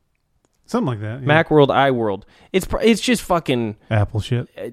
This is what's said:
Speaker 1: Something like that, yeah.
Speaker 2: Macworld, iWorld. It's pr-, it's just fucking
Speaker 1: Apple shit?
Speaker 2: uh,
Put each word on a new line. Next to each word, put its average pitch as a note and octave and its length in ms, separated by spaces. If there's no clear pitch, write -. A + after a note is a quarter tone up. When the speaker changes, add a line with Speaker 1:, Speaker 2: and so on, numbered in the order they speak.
Speaker 1:
Something A#3 220
like A2+ 140
that, A2 200
yeah. B2+ 60
Speaker 2:
Macworld, D3+ 400
iWorld. A2+ 560
It's F#3+ 140
pr-, - 160
it's A3 200
just B3+ 200
fucking B2 540
Speaker 1:
Apple G#2 300
shit? B2 260
Speaker 2:
uh, G#2+ 160